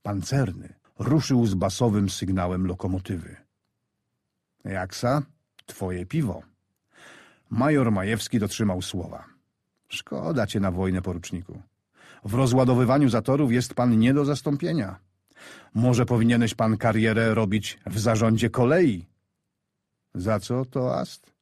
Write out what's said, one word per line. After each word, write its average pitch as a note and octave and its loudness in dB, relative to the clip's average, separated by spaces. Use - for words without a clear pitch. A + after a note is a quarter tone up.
Pancerny G#2 -4
ruszył C3 2
z G2+ 2
basowym G2 0
sygnałem F#2 -2
lokomotywy. F#2 -6
„Jaksa, G2+ -2
twoje F2+ -8
piwo”. C#3 -4
Major B2+ 2
Majewski G#2+ -2
dotrzymał G2 -2
słowa. E2+ -10
„Szkoda - -4
cię G#2+ -4
na G2 0
wojnę, F#2 -2
poruczniku. F2 -10
W G2+ -6
rozładowywaniu B2+ 4
zatorów B2+ 0
jest B2 0
pan B2 2
nie A#2+ 4
do C#3+ 2
zastąpienia. C#3+ -4
Może A#2+ 4
powinieneś A#2 2
pan A2 2
karierę A2+ 2
robić G#2+ -2
w G2 -4
zarządzie A2 2
kolei?” B2+ 2
„Za G#2 -2
co B2+ -4
to B2+ -4
ast?” - -12